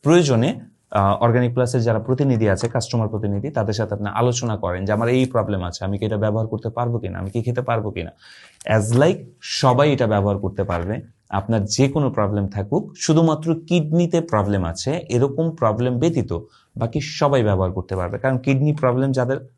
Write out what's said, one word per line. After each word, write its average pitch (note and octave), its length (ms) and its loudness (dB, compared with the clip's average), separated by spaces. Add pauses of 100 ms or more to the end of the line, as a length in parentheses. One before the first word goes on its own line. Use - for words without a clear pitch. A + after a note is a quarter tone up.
প্রয়োজনে, C#3+ 580 4 (320)
আহ, G2+ 320 4
অর্গানিক A#2+ 300 2
প্লাসের B2 280 0
যারা A2 180 2
প্রতিনিধি B2+ 500 2
আছে, F#2+ 180 0
কাস্টমার A2+ 400 -2
প্রতিনিধি, G2+ 420 -4
তাদের A2 240 -2
সাথে G#2 200 -4
আপনি G2+ 160 -6
আলোচনা A#2+ 480 -2
করেন F#2 280 -4
যে, G#2 80 0
"আমার A#2 160 0
এই B2+ 160 4
প্রবলেম G2+ 380 -2
আছে, F2 220 -8
আমি G2 120 -2
কি G#2+ 80 -4
এটা G#2+ 120 -2
ব্যবহার G#2+ 300 0
করতে A2+ 220 -6
পারবো A#2+ 300 -4
কিনা, F#2 200 -8
আমি F#2+ 100 -6
কি A#2 120 -4
খেতে A#2+ 200 -2
পারবো A2+ 300 -2
কিনা?" E2+ 200 -8 (680)
As A2+ 160 0
like D3+ 280 4 (180)
সবাই C#3 520 2
এটা B2 140 2
ব্যবহার G2+ 320 2
করতে G2 240 -4
পারবে। F2+ 520 -6 (140)
আপনার G2 360 -2
যে C3+ 240 2
কোনো C#3 200 0
প্রবলেম G2+ 380 0
থাকুক, G2+ 500 -4
শুধুমাত্র D#3+ 580 2 (120)
কিডনিতে E3+ 540 2
প্রবলেম G2+ 420 0
আছে E2+ 280 -4
এরকম C#3 600 0
প্রবলেম B2 480 0
ব্যতীত D#3+ 340 0 (440)
বাকি A#2 240 -4
সবাই C#3 420 0
ব্যবহার F#2+ 280 2
করতে F#2 240 -6
পারবে। F2+ 220 -4
কারণ C3 200 0
কিডনি C#3 360 0
প্রবলেম C3 380 0
যাদের C3 460 -2